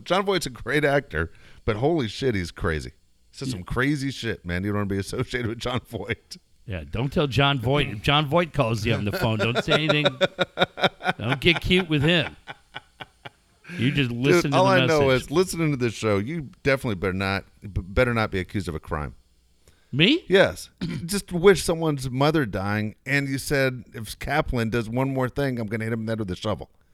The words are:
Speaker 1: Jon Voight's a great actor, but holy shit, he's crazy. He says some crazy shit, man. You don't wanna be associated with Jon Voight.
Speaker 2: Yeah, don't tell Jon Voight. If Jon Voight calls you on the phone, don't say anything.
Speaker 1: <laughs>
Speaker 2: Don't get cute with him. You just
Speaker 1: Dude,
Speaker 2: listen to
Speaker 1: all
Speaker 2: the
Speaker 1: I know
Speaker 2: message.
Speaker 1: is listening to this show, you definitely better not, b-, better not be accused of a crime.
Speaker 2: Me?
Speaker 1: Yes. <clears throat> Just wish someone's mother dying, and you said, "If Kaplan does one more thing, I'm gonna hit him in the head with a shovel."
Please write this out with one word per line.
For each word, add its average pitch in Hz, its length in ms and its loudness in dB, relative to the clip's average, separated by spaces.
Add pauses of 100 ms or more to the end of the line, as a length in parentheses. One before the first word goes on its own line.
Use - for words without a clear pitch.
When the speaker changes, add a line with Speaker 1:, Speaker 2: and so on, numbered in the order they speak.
Speaker 1:
Jon 190 200 0
Voight's 190 220 0
a 139 40 -6
great 135 340 0
actor, 139 480 0 (320)
but 110 120 0
holy 143 320 2
shit, 123 280 -2
he's 87 160 -2
crazy. 76 380 -4 (400)
He - 80 -20
says 131 120 -6
some 92 140 -8
crazy 135 480 -2
shit, - 340 -6
man. 87 180 -2
You 104 60 -2
don't 104 80 0
wanna 104 80 -2
be 98 120 -2
associated 123 500 -4
with 117 100 -6
Jon 123 300 -4
Voight. - 480 -8 (280)
Speaker 2:
Yeah, 87 240 -8
don't 117 240 -4
tell 160 140 2
Jon 139 320 2
Voight. 135 300 0
If 104 140 -8
Jon 147 240 4
Voight 160 260 0
calls 117 340 0
you 117 80 2
on 101 100 -2
the 104 80 -2
phone, 110 280 0
don't 120 240 0
say - 80 0
anything. 151 340 2
Speaker 1:
<laughs> - 1120 -2
Speaker 2:
Don't 123 220 -2
get 165 200 2
cute 185 280 2
with 151 140 0
him. 160 340 0 (1400)
You 131 140 0
just 135 200 0
Speaker 1:
Dude, 120 80 -4
Speaker 2:
listen 151 340 4
to 147 60 2
Speaker 1:
all 185 80 6
Speaker 2:
the 190 40 6
Speaker 1:
I 180 160 4
know 151 220 4
Speaker 2:
message. 127 160 4
Speaker 1:
is - 60 -14
listening 165 420 2
to 143 40 0
this 120 180 0
show, 104 240 0
you 139 320 -6 (120)
definitely 135 340 0
better 90 160 -2
not, 95 320 -2 (180)
b-, 107 60 -14 (140)
better 120 320 0
not 110 160 0
be 98 80 -2
accused 90 300 -4
of 80 60 -4
a 78 60 -8
crime. 73 340 -6 (760)
Speaker 2:
Me? 214 380 4
Speaker 1:
Yes. 160 420 4 (160)
<clears throat> 165 200 -8
Just 190 260 -6
wish 180 320 6
someone's 160 460 -2
mother 143 360 2
dying, 101 480 -2 (120)
and 139 220 0
you 135 100 -4
said, 131 540 -2
"If 113 260 -12
Kaplan 131 520 -2
does 117 180 0
one 131 240 -2
more 131 160 -2
thing, 131 300 -4
I'm 113 80 -6
gonna 110 180 -6
hit 113 80 -4
him 117 80 -4
in 110 60 -6
the 113 60 -4
head 110 80 -2
with 98 100 -4
a 87 60 -4
shovel." - 340 -6 (240)